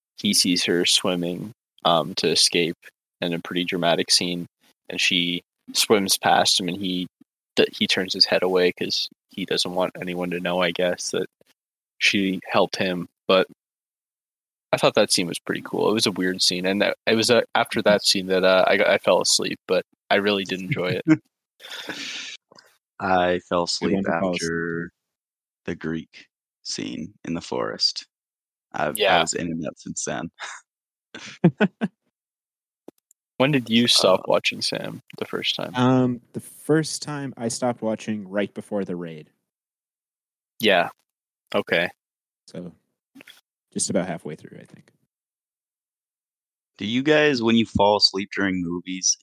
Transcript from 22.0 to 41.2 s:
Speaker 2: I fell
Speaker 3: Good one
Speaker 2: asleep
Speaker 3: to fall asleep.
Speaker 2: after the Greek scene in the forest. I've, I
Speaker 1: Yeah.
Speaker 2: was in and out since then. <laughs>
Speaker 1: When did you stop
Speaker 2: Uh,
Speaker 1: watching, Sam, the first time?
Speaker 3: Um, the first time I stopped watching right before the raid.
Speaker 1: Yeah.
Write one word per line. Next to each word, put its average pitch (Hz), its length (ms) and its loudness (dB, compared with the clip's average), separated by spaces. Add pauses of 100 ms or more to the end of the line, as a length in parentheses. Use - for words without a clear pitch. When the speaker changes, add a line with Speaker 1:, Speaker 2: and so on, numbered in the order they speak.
Speaker 2:
I 90 460 2
fell 87 180 0 (160)
Speaker 3:
Good 92 120 0
one 95 100 0
Speaker 2:
asleep - 20 -6
Speaker 3:
to - 140 -2
fall 92 120 0
asleep. 87 40 -2
Speaker 2:
after 85 560 -4 (760)
the 87 100 -6
Greek 82 520 -8 (360)
scene - 500 -10 (120)
in - 80 -6
the 82 80 -4
forest. - 640 -4 (680)
I've, 76 220 -2
I - 40 -6
Speaker 1:
Yeah. 92 220 4
Speaker 2:
was 87 120 -2
in 87 140 -4
and 82 180 -6
out - 140 -8
since - 260 -10
then. 78 240 -6 (840)
<laughs> - 760 0 (1500)
Speaker 1:
When 135 140 4
did 123 180 0
you 117 180 4
stop 95 320 4
Speaker 2:
Uh, - 80 -12
Speaker 1:
watching, 101 340 0
Sam, - 400 -6 (160)
the - 80 -10
first - 300 -6
time? - 180 -8
Speaker 3:
Um, 123 460 2 (140)
the - 80 -10
first - 600 -2
time 143 360 -8
I 117 100 -6
stopped 120 340 -4
watching 107 460 -4
right 98 260 -4
before 104 300 -6
the 90 140 -6
raid. 80 320 -12 (1300)
Speaker 1:
Yeah. 95 300 4 (640)